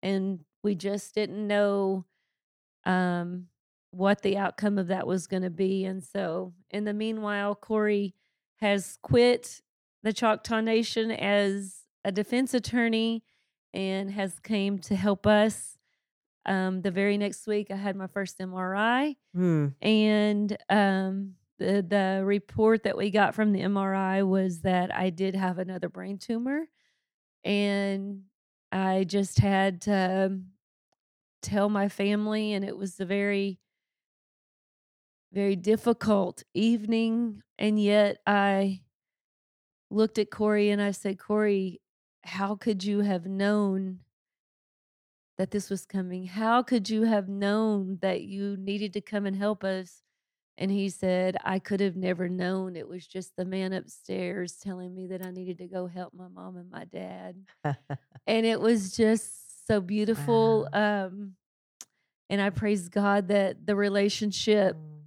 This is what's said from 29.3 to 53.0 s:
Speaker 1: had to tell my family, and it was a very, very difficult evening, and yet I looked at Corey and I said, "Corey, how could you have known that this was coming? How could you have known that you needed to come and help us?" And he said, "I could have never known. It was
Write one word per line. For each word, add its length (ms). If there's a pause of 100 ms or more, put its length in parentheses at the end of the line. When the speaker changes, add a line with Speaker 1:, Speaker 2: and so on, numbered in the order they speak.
Speaker 1:
had 420
to 580 (1000)
tell 280
my 200
family, 640
and 100
it 140
was 240
a 40
very, 540 (1700)
very 240
difficult 880 (100)
evening, 880 (160)
and 240
yet 440
I 560 (1080)
looked 280
at 140
Corey 380
and 120
I 100
said, 280
"Corey, 640 (420)
how 320
could 280
you 180
have 240
known 760 (1400)
that 140
this 180
was 160
coming? 420
How 360
could 260
you 140
have 240
known 720
that 200
you 360
needed 360
to 80
come 240
and 100
help 280
us?" 380 (560)
And 140
he 180
said, 540
"I 160
could 220
have 160
never 320
known. 480
It 100
was 180